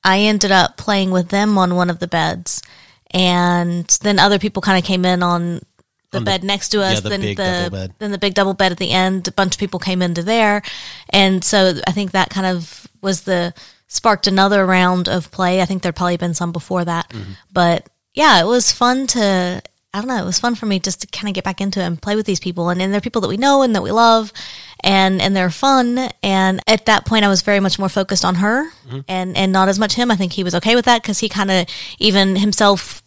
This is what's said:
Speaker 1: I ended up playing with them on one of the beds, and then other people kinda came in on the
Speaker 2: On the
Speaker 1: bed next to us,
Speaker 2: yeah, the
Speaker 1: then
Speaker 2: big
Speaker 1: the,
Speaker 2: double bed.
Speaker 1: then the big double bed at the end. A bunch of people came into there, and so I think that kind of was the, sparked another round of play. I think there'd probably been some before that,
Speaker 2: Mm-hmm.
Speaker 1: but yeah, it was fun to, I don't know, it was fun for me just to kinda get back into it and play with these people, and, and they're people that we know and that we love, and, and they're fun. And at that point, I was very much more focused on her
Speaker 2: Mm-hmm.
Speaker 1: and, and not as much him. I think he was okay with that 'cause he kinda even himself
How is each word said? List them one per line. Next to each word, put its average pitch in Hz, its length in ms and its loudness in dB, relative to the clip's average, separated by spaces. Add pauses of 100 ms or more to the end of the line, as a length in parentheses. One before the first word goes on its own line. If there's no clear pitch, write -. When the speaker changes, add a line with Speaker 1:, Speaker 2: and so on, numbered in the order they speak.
Speaker 1:
I 190 180 4
ended 208 300 2
up 190 240 4
playing 196 360 0
with 180 180 0
them 202 280 2
on 180 180 2
one 180 160 0
of 170 80 -6
the 180 80 -6
beds, 165 560 -4 (480)
and 175 720 2 (160)
then 208 180 2
other 196 200 4
people 196 220 -4
kinda 190 200 2
came 185 240 0
in 180 160 2
on 175 400 -2 (500)
the 196 80 -4
Speaker 2:
On 180 40 -4
the 202 80 -2
Speaker 1:
bed 185 120 -2
next 196 260 -4
to 208 140 0
us, 190 120 0
Speaker 2:
yeah, 214 60 0
the 208 80 -4
Speaker 1:
then 196 120 -4
Speaker 2:
big 202 160 -4
Speaker 1:
the, 196 60 -4
Speaker 2:
double 180 340 -2
bed. 190 220 -8
Speaker 1:
then 208 120 -6
the 196 60 -6
big 196 180 -2
double 196 180 2
bed 185 180 2
at 175 60 -6
the 185 140 -4
end. 185 360 0
A 180 40 -4
bunch 190 240 0
of - 40 -14
people 185 200 -4
came 185 220 -2
into 170 200 -2
there, 208 400 0 (480)
and 190 340 2
so 190 300 4 (140)
I 180 40 -2
think 196 200 -4
that 190 180 0
kind 190 160 -4
of 175 420 -6 (140)
was 190 200 -2
the, 175 320 -2 (340)
sparked - 400 0
another 196 380 2
round 185 440 2
of 175 220 -4
play. 185 300 0
I 175 40 2
think 185 160 -4
there'd 175 140 -4
probably 175 220 -2
been 175 160 -4
some 175 180 -4
before 175 340 -4
that, 170 240 -4
Speaker 2:
Mm-hmm. 98 220 -12 (220)
Speaker 1:
but 170 340 2 (260)
yeah, 269 280 4
it 165 40 2
was 240 260 2
fun 254 360 0
to, 190 540 0 (320)
I 196 60 -6
don't 233 80 -8
know, 247 140 -4
it - 40 -4
was 180 140 -4
fun 240 160 -2
for 226 120 -10
me 196 120 0
just 185 220 -6
to - 60 -12
kinda - 260 -8
get 185 100 -6
back 190 160 -6
into 196 220 -4
it 180 40 -2
and 170 160 -6
play 208 140 -4
with 214 100 -2
these 190 140 -2
people, 175 300 -4
and, 180 120 -2
and 196 120 -2
they're 202 80 0
people 240 200 -4
that 185 80 -4
we 196 80 -4
know 277 260 4
and 233 120 0
that 185 80 0
we - 80 -4
love, 226 400 4 (500)
and, 190 400 2
and 196 140 0
they're 185 140 2
fun. 254 600 0 (140)
And 190 440 2
at 220 180 2
that 220 200 2
point, 214 200 2
I - 40 4
was 190 120 2
very 202 180 2
much 190 200 0
more 196 100 -2
focused 185 340 -2
on 180 120 0
her 226 340 0 (180)
Speaker 2:
Mm-hmm. 127 120 -10 (100)
Speaker 1:
and, 185 260 -6
and 190 160 0
not 190 160 4
as 196 120 2
much 208 160 0
him. 240 160 0
I 208 40 4
think 180 180 -4
he 196 120 -4
was 175 100 -4
okay 220 200 2
with 240 100 2
that 240 180 4
'cause 208 160 -4
he 220 80 -4
kinda 190 380 0 (340)
even 190 380 2
himself 202 680 2